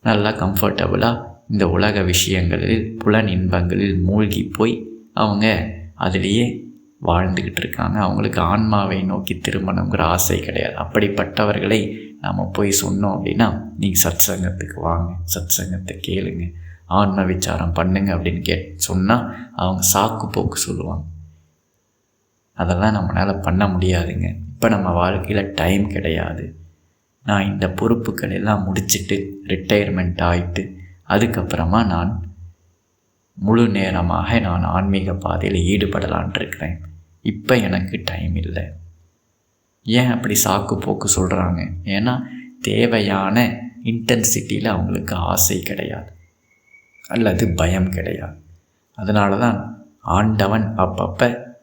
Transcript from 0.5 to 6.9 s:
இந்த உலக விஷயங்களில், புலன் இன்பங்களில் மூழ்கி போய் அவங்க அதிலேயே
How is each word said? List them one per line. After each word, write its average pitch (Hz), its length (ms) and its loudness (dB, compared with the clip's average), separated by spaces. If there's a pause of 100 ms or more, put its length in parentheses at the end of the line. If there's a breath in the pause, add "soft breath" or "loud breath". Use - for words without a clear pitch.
இந்த 101 200 2
உலக 98 340 2
விஷயங்களில், 90 840 2 (120)
புலன் 107 340 4
இன்பங்களில் 92 720 2
மூழ்கி 101 480 2
போய் 113 280 2 (380)
அவங்க 104 320 2 (480)
அதிலேயே 95 520 2 (560)